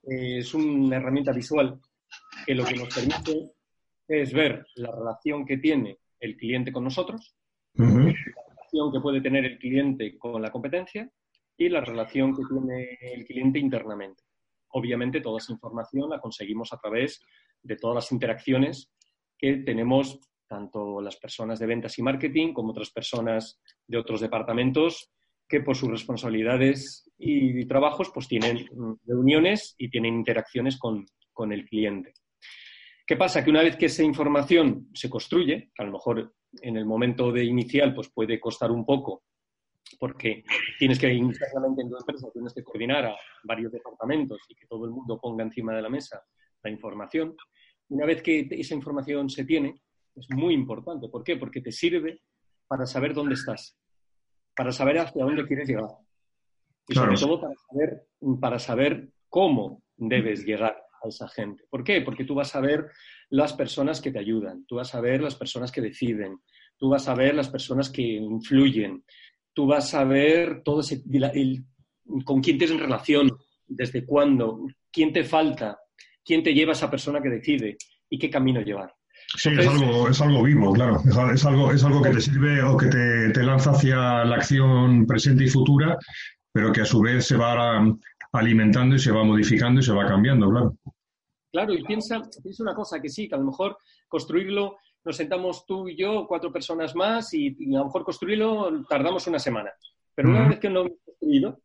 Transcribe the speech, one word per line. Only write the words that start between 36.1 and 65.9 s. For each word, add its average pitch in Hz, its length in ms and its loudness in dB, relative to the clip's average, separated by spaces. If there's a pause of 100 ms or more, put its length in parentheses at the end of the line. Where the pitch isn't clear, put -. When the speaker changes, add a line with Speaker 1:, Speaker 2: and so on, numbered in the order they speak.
Speaker 1:
en 117 140 -8
el 110 100 -4
momento 120 460 0
de 120 140 0
inicial, 123 500 0
pues, 110 180 -12
puede 110 260 -4
costar 113 320 -4
un 117 140 -2
poco, 127 380 -2 (760)
porque - 440 -6 (340)
tienes 131 220 2
que 127 140 2
internamente 131 680 -4
en 120 80 -10
tu 123 80 -12
empresa, 131 360 -12
tienes 117 200 -12
que 123 100 -14
coordinar 123 420 -4
a 107 100 -8 (280)
varios 113 280 -8
departamentos 120 680 -6 (100)
y - 60 -20
que - 120 -20
todo 117 180 -12
el 117 60 -10
mundo 120 300 -10
ponga 113 240 -8
encima 110 280 -8
de 110 80 -6
la 110 80 -10
mesa 127 320 -10 (400)
la 107 80 -10
información. 107 640 -8 (520)
Una 147 180 -4
vez 160 160 -2
que 151 300 -2
esa 156 240 -8
información 143 540 -6
se 135 160 -8
tiene, 143 360 -2 (320)
es - 180 -20
muy 160 220 0
importante. 131 540 -6
¿Por 120 160 -12
qué? 165 140 -6
Porque 131 240 -12
te 123 100 -12
sirve 160 500 -4 (460)
para 131 180 -6
saber 135 280 -4
dónde 143 220 -2
estás, - 420 -12 (760)
para 123 200 -6
saber 143 260 0
hacia 151 240 -4
dónde 147 240 -2
quieres 139 220 -4
llegar. 110 180 -4 (1000)
Y 123 40 -4
Speaker 2:
Claro. 110 220 4
Speaker 1:
sobre - 60 -2
todo 160 200 0
para 143 120 -10 (160)
saber, 143 320 -4 (400)
para 120 180 -2
saber 135 500 -2 (200)
cómo 139 540 0 (120)
debes 113 500 -2
llegar 107 300 -2 (280)
a 113 40 -10
esa 107 220 -14
gente. 104 400 -12
¿Por 123 140 -8
qué? 190 180 2
Porque 135 240 -8
tú 139 100 -6
vas 139 200 -4
a 139 40 -2
ver 147 280 0 (420)
las 143 240 2
personas 143 480 -4
que 135 100 -6
te 110 80 -8
ayudan, 104 460 -6
tú 123 100 -12
vas 123 200 -8
a 117 60 -4
ver 131 200 0
las 139 140 -4
personas 127 360 -10
que 131 100 -6
deciden, 107 580 -6 (380)